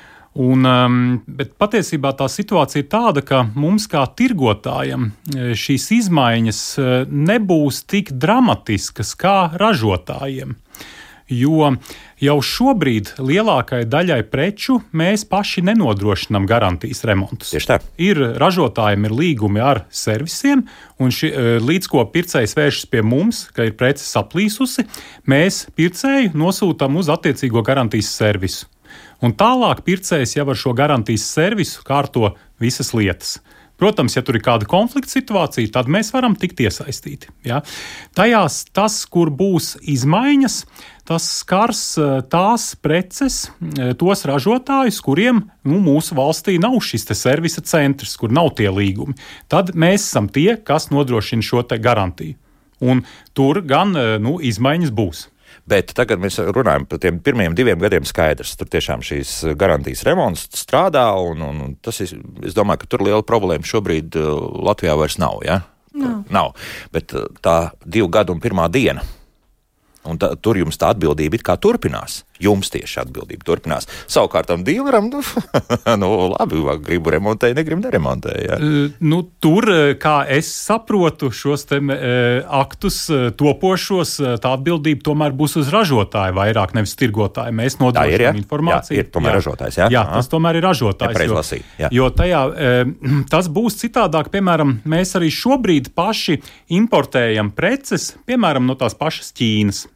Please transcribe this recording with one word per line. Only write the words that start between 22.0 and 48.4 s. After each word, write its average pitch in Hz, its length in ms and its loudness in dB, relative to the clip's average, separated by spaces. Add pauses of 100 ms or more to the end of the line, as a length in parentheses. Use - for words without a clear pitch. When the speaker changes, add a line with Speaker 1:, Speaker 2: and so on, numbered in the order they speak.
Speaker 1:
pircējs 160 440 0
vēršas 147 320 0
pie 113 140 2
mums, 143 480 0
ka 117 160 -2
ir 110 100 -4
prece 139 300 0
saplīsusi, 208 800 -2 (400)
mēs 151 380 2 (100)
pircēju 214 580 0
nosūtam 147 640 0
uz 170 160 0
attiecīgo 127 520 0
garantijas 120 500 0
servisu. 101 500 -2 (560)
Un 131 120 2
tālāk 226 520 2
pircējs 170 520 -2
jau 143 100 0
ar 127 100 -2
šo 127 200 -2
garantijas 123 480 0
servisu 180 600 -2
kārto 135 500 0 (260)
visas - 320 -2
lietas. 101 440 -2 (400)
Protams, 180 400 2
ja 127 80 -2
tur 117 140 0
ir - 20 -16
kāda 117 240 2
konflikta 240 480 0
situācija, 180 640 -2
tad 123 160 0
mēs 214 180 0
varam 254 240 0
tikt - 320 -4
iesaistīti, - 640 -8 (160)
ja. 127 140 -2 (580)
Tajās 202 460 2 (100)
tas, 208 320 0
kur 170 240 2
būs 175 460 0 (100)
izmaiņas, 208 720 2 (500)
tas 165 220 -2 (160)
skars, 208 400 0 (180)
e, 147 60 2 (180)
tās 202 460 0 (100)
preces, 180 600 -2 (180)
e, 143 320 -2
tos 190 320 0
ražotājus, 247 800 0
kuriem, 208 380 4 (260)
nu, 165 160 4
mūsu 156 320 2
valstī 160 400 0
nav 226 240 2
šis - 240 -4
te 110 120 -2
servisa 156 440 0
centrs, 139 560 0
kur 113 160 -2
nav 165 240 2